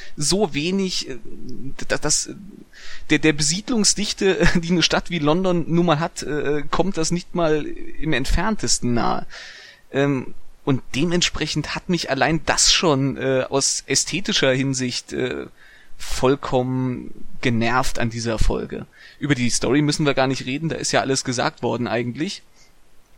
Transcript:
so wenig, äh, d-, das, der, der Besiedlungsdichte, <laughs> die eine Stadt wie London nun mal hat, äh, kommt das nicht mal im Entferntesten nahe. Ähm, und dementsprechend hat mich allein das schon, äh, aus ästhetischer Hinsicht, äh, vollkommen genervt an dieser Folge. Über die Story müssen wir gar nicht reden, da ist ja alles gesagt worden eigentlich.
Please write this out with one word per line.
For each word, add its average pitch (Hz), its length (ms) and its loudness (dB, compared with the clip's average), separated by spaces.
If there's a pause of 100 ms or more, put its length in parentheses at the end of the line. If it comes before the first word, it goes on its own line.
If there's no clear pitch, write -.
(180)
so 175 360 0
wenig, 180 560 -2
äh, 131 140 -6
d-, - 760 -2
das, - 280 0 (800)
der, 151 100 4
der 156 140 4
Besiedlungsdichte, 190 1160 0
<laughs> - 40 6
die 170 160 0
eine 170 120 4
Stadt - 260 0
wie 175 100 -2
London 175 480 2
nun 170 180 4
mal 156 140 4
hat, - 240 -6
äh, 143 480 -2
kommt 185 260 2
das 160 140 0
nicht 175 240 -4
mal 156 300 2
im - 480 -2
Entferntesten 135 800 2
nahe. - 320 0 (680)
Ähm, 139 420 0 (320)
und 135 160 2 (140)
dementsprechend 160 800 0
hat - 140 -6
mich 175 200 -2
allein 135 360 2
das - 260 4
schon, 139 460 2
äh, 131 320 0
aus - 360 0
ästhetischer 139 680 0
Hinsicht, 131 580 -2
äh, 73 360 -4 (500)
vollkommen 127 1300 0 (160)
genervt 120 580 2
an 117 100 0
dieser 113 300 -2
Folge. - 460 0 (340)
Über 143 160 0
die 123 140 2
Story 131 320 2
müssen 147 240 2
wir 139 80 4
gar 131 140 2
nicht 135 180 -4
reden, 147 240 -4
da - 80 -4
ist - 140 -4
ja 135 100 4
alles 135 220 0
gesagt 131 400 -2
worden 117 240 -2
eigentlich. 123 560 -4 (760)